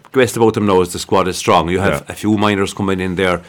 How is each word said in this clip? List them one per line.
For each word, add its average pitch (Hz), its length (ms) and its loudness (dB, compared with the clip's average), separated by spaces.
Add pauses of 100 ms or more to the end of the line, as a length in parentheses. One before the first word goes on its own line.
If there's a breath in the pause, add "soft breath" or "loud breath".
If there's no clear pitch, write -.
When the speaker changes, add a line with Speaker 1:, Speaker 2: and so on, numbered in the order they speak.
(120)
Speaker 1:
best 123 240 2
about 113 180 2
them 104 100 -2
now 95 160 4
is 90 120 -2
the 90 80 -8
squad 95 260 0
is 90 100 -4
strong. 87 320 2
You 92 120 0
have 73 260 -2
Speaker 2:
Yeah. - 60 -12
Speaker 1:
a - 20 -14
few 104 240 -2
minors 101 340 0
coming 95 280 -4
in 92 160 -4
there, 90 320 0